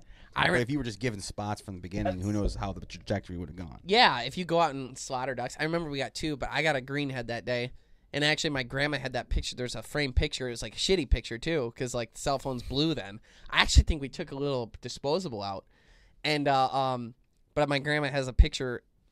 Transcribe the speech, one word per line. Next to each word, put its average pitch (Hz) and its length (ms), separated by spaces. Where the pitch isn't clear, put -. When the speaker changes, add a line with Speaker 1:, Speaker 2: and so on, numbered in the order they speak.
Speaker 1:
I 147 100
Speaker 2:
But 165 80
Speaker 1:
re- 135 80
Speaker 2:
if 117 80
you 147 80
were 131 60
just 101 160
given 110 200
spots 104 400
from 98 160
the 90 40
beginning, 95 400
who 92 120
Speaker 3:
That's - 60
Speaker 2:
knows 98 180
how 101 160
the 87 120
trajectory 92 540
would 87 100
have 80 80
gone. 82 280
Speaker 1:
Yeah, 180 380
if 127 140
you 180 80
go 165 160
out 156 140
and 131 240
slaughter 131 360
ducks. 123 240
I 147 60
remember 165 240
we 143 100
got 127 160
two, 151 220
but 117 160
I 135 100
got 156 140
a 131 40
green 139 300
head 127 180
that 117 160
day. 123 280
And 143 120
actually, 151 260
my 135 120
grandma 139 360
had 131 160
that 120 140
picture. - 260
There's 123 200
a 117 80
framed 143 340
picture. 151 320
It's, 117 140
like, 113 120
a - 40
shitty 180 320
picture, - 260
too, 127 400
'cause, 127 180
like, 120 200
cell 139 240
phones 127 240
blew 147 320
then. 98 260
I 151 100
actually - 240
think 160 160
we 135 80
took 143 220
a 143 40
little 139 460
disposable 139 640
out. 98 240
And, 147 240
uh, 131 240
um, 127 420
but 147 140
my 143 120
grandma 147 280
has 135 180
a 127 60
picture. 127 500